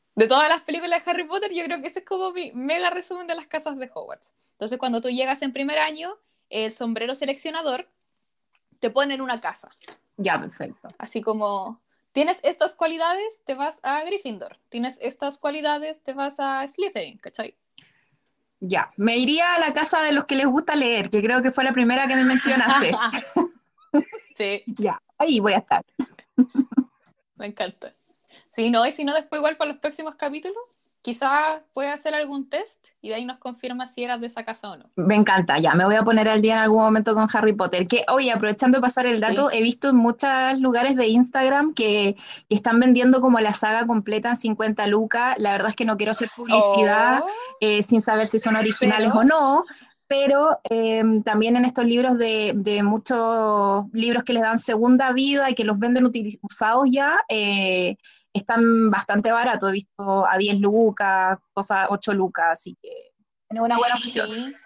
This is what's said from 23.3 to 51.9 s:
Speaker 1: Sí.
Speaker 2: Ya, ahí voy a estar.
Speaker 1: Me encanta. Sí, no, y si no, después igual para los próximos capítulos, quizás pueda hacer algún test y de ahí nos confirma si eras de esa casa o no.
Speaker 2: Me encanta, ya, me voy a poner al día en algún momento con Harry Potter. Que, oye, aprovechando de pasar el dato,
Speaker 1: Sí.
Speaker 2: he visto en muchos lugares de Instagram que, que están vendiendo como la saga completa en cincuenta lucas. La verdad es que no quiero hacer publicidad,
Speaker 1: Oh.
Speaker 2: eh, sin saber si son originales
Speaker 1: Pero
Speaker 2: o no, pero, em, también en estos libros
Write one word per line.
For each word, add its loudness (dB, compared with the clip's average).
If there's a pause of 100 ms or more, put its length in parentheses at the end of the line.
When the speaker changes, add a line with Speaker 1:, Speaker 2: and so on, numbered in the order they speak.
Speaker 1:
Sí. -4 (160)
Speaker 2:
Ya, -2 (180)
ahí 2
voy 2
a 4
estar. 0 (1500)
Speaker 1:
Me -12
encanta. -10 (540)
Sí, 0
no, 4
y -2
si -8
no, -2
después -4
igual -2
para -4
los -14
próximos -8
capítulos, -8 (460)
quizás -2 (100)
pueda -4
hacer -6
algún -6
test -8 (160)
y -14
de -6
ahí -6
nos -12
confirma -10
si -10
eras -6
de -8
esa -12
casa -12
o -16
no. -20
Speaker 2:
Me 2
encanta, 4
ya, 4
me 4
voy 4
a 4
poner 4
al 4
día 4
en 2
algún 4
momento 4
con 2
Harry 4
Potter. 0
Que, 0
oye, 2
aprovechando 2
de 0
pasar 0
el 0
dato, 0
Speaker 1:
Sí. 0
Speaker 2:
he 2
visto 0
en 4
muchos 2
lugares 0
de 2
Instagram 2
que, 0 (320)
que 0
están 2
vendiendo 6
como 4
la 2
saga 0
completa -2
en 0
cincuenta -2
lucas. 0
La 0
verdad -2
es -8
que -4
no 0
quiero -2
hacer -4
publicidad, 4
Speaker 1:
Oh. -6 (320)
Speaker 2:
eh, 2
sin 2
saber 0
si -2
son 0
originales 2
Speaker 1:
Pero 4
Speaker 2:
o 4
no, 4 (440)
pero, 2
em, 2
también 2
en 4
estos 0
libros 2